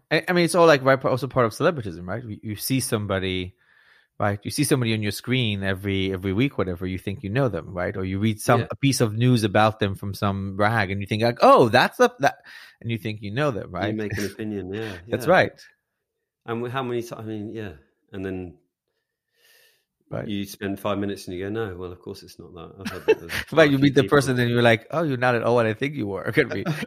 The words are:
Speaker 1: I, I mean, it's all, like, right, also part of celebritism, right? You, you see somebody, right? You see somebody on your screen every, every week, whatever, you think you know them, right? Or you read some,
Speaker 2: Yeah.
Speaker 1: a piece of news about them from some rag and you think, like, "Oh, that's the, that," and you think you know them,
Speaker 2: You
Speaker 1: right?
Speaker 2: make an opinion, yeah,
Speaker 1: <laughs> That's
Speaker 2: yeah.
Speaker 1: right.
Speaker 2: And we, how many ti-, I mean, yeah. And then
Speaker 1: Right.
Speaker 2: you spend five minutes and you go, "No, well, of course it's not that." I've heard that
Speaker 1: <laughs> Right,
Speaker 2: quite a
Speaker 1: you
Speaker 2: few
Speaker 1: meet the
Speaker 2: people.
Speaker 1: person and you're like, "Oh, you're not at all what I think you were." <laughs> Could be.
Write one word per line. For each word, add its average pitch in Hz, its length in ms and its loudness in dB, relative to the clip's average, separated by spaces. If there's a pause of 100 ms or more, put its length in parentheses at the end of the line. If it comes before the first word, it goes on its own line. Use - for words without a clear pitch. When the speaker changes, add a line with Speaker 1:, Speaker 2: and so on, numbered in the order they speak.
(100)
Speaker 1:
I, 160 160 0
I 180 60 0
mean, 175 120 2
it's 165 120 0
all, 170 100 8
like, 143 160 6
right, 131 220 4
also 127 240 0
part 123 180 2
of 107 60 -4
celebritism, 104 540 -4
right? 113 180 -8
You, 107 180 -10
you 107 140 -8
see 131 240 -2
somebody, 95 720 -2 (640)
right? 101 240 0
You 110 80 -8
see 147 140 -2
somebody 123 300 2
on 110 80 -2
your 104 100 -2
screen 113 500 -2
every, 95 500 -2
every 95 200 -2
week, 131 260 0
whatever, 92 280 -4
you 92 120 -4
think - 240 -8
you 98 80 -6
know 131 180 2
them, 82 240 -6
right? 92 240 -4
Or 95 80 -4
you 95 140 -4
read 107 220 0
some, 120 220 4
Speaker 2:
Yeah. 85 80 -8
Speaker 1:
a 107 60 -10
piece 135 240 0
of 110 140 0
news 120 300 4
about 107 340 4
them 98 160 0
from 98 200 -8
some 98 420 -4
rag 104 340 0
and 101 100 -4
you 98 60 -6
think, 110 160 -2
like, 120 200 0
"Oh, 233 260 8
that's 135 300 4
the, 247 120 4 (100)
that," 135 160 2 (440)
and 113 100 -8
you 113 80 -2
think 107 240 -8
you 101 80 -8
know 139 200 -2
them, 90 160 -6
Speaker 2:
You 90 60 -16
Speaker 1:
right? 98 220 -4
Speaker 2:
make 107 240 -4
an 104 80 -2
opinion, 98 460 -8
yeah, 107 300 -8
Speaker 1:
<laughs> 101 60 -20
That's 123 180 -4
Speaker 2:
yeah. 165 60 6
Speaker 1:
right. 147 200 4 (920)
Speaker 2:
And 117 160 -6
we, 120 80 -6
how 135 120 -4
many 120 200 -4
ti-, 117 120 -14
I 113 80 -12
mean, 110 320 -8
yeah. 104 200 -10 (380)
And 95 140 -8
then 92 300 -8 (1600)
Speaker 1:
Right. 110 140 -8
Speaker 2:
you 101 180 -6
spend 98 360 -8
five 101 180 -2
minutes 101 300 -6
and 92 80 -8
you 92 80 -8
go, 101 60 -6
"No, 107 260 -6
well, 90 160 -12
of 90 80 -20
course - 240 -16
it's - 120 -20
not 90 180 -20
that." 85 260 -16
I've 95 100 -10
heard 92 160 -12
that - 140 4
Speaker 1:
<laughs> 85 100 -14
Right, - 180 -6
Speaker 2:
quite 151 200 6
a - 20 2
Speaker 1:
you 139 60 4
Speaker 2:
few 135 80 0
Speaker 1:
meet 135 100 4
the 139 80 6
Speaker 2:
people. 147 140 2
Speaker 1:
person 127 240 2
and 120 100 2
you're 120 100 2
like, 117 300 4
"Oh, 165 140 -2
you're 135 120 -2
not 123 200 2
at 107 80 -2
all 117 100 2
what 117 120 4
I 107 80 0
think 143 200 -6
you 110 140 -4
were." 95 160 -6
<laughs> 113 80 -2
Could 135 160 4
be. 185 160 -4 (220)